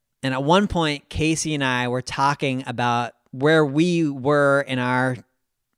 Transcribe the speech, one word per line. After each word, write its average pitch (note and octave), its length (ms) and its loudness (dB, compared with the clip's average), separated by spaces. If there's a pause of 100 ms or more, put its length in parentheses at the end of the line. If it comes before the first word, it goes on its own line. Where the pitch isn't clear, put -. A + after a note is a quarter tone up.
(240)
And C3 100 -2
at C3+ 100 -4
one F#3 240 4
point, D#3 420 -2
Casey D#3 440 -2
and C#3+ 100 -2
I B2 260 -2
were B2+ 120 -4
talking C3+ 640 -2
about A#2+ 480 -2 (180)
where D3+ 340 4
we D#3+ 440 2
were C#3 520 2
in C3 180 -4
our B2+ 380 0 (600)